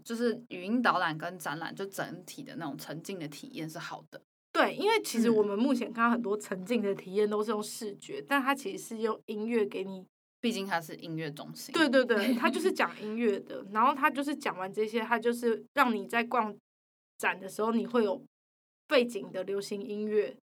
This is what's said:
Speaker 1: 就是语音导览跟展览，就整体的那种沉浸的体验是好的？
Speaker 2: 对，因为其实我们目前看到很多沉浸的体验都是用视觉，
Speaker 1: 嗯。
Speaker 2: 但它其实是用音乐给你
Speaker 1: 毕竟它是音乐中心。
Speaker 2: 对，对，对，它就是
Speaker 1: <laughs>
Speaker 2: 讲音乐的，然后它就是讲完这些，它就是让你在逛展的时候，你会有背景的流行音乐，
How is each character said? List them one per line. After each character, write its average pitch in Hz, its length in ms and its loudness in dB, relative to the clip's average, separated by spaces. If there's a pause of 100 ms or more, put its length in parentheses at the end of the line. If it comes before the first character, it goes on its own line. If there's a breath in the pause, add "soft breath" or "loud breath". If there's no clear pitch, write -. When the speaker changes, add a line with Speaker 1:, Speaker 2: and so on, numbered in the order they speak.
Speaker 1:
就 233 100 -4
是 240 320 0
语 180 160 -10
音 226 180 2
导 180 180 4
览 160 180 0
跟 175 200 -6
展 160 220 -6
览， 165 160 -8
就 196 100 -6
整 175 380 -8
体 156 200 -14
的 - 120 -14
那 165 80 -8
种 143 140 -8
沉 156 260 -10
浸 196 160 -10
的 147 80 -8
体 - 200 -14
验 160 220 -10
是 160 80 -12
好 156 320 -10
的？ - 120 -16 (320)
Speaker 2:
对， 254 200 4
因 392 160 0
为 453 120 4
其 240 180 0
实 233 100 6
我 214 140 6
们 202 160 0
目 277 140 4
前 233 180 0
看 233 140 2
到 233 60 6
很 233 100 2
多 202 160 0
沉 185 280 -6
浸 226 160 2
的 196 140 0
体 - 200 -10
验 214 140 4
都 214 140 2
是 226 80 0
用 208 100 -2
视 208 360 -8
觉， 147 240 -10
Speaker 1:
嗯。 - 80 -14
Speaker 2:
但 277 120 4
它 269 140 2
其 196 220 -6
实 - 40 -10
是 226 180 -10
用 220 260 0
音 214 240 -4
乐 226 160 4
给 185 180 -4
你 190 220 -10 (340)
Speaker 1:
毕 233 100 0
竟 196 160 -2
它 185 140 0
是 165 160 -8
音 165 220 -8
乐 160 120 -4
中 135 240 -10
心。 - 200 -10
Speaker 2:
对， 311 160 4
对， 254 160 6
对， 226 300 4
它 277 140 2
就 349 80 -2
是 370 140 2
Speaker 1:
<laughs> - 0 -
Speaker 2:
讲 226 180 2 (120)
音 214 160 -4
乐 214 240 4
的， - 320 -10
然 220 120 4
后 285 80 6
它 285 160 2
就 277 140 0
是 285 100 -2
讲 180 240 -4
完 190 160 -6
这 214 140 0
些， 226 140 0
它 233 180 0
就 240 140 2
是 233 280 0 (120)
让 254 200 4
你 196 140 -4
在 233 160 2
逛 226 320 0 (600)
展 185 200 0
的 190 120 -12
时 - 120 -4
候， 226 120 2
你 226 120 2
会 233 200 4
有 185 180 0 (640)
背 254 180 6
景 214 240 -6
的 185 140 -4
流 196 160 -2
行 202 240 -6
音 214 240 -4
乐， 208 260 2 (140)